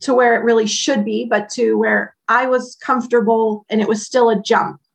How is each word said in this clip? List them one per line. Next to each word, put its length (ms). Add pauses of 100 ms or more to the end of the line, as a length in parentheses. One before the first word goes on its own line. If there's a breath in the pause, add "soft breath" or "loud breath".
to 120
where 220
it 80
really 240
should 360
be, 260
but 200
to 280
where 380 (140)
I 180
was 340
comfortable 880
and 120
it 60
was 180
still 240
a 120
jump. 380 (160)